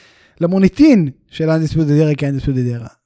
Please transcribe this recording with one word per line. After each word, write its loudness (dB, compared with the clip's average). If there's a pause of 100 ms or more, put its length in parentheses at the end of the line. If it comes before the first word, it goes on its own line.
(400)
למוניטין 2 (220)
של -4
Undisputed -2 (260)
Era 0
כ-Undisputed -4
Era, -16 (180)